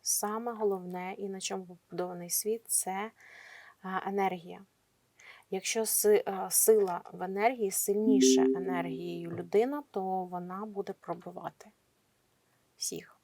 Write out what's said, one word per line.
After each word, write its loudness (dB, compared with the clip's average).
Саме -2
головне, -2
і -8
на -8
чому -6
побудований -8
світ, -2
це, -2
е, -4
енергія. -2
Якщо -2
си-, 4
е, -4
сила 6
в -8
енергії 0
сильніше 6
енергією -2
людина, 0
то -4
вона -6
буде -8
пробивати -12
всіх. -10